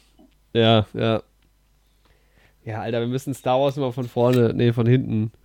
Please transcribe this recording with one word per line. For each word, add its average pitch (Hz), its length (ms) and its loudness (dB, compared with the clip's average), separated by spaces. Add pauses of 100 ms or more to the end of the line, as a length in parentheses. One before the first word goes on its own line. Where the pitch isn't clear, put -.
(520)
Ja, 113 400 4
ja. 113 300 -2 (1400)
Ja, 110 160 -10
Alter, 113 200 -6
wir 117 60 -4
müssen 131 280 -6
Star 127 260 -2
Wars 139 160 0
immer 131 160 -4
von 123 160 -8
vorne, 120 440 2
nee, 117 200 2
von 117 140 0
hinten, 110 440 0 (140)